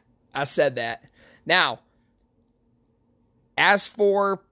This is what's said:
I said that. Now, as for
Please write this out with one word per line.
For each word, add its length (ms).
I 80
said 320
that. 300
Now, 340
as 300
for 640